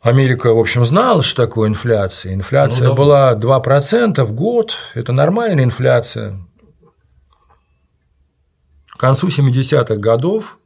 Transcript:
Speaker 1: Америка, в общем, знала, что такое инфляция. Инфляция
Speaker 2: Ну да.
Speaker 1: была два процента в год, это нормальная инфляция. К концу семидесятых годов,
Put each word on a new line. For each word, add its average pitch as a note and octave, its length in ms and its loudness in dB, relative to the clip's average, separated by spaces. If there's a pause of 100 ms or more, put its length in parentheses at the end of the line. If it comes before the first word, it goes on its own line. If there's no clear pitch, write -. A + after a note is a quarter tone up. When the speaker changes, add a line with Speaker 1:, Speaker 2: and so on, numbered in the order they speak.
Speaker 1:
Америка, B2 520 2
в A2+ 60 4
общем, A#2 240 2
знала, F#3+ 380 2
что - 240 -2
такое A2 240 -2
инфляция. G2+ 640 -4
Инфляция B2+ 540 0
Speaker 2:
Ну C3+ 80 2
да. - 20 -2
Speaker 1:
была C#3 380 4
два B2 240 0
процента C#3+ 640 0
в G#2+ 80 -6
год, A3+ 420 -2 (200)
это A#2+ 180 -6
нормальная E3+ 500 0
инфляция. A#2 760 -2 (2500)
К - 120 -20
концу C3 300 0
семидесятых C3 680 0
годов, B2+ 680 -2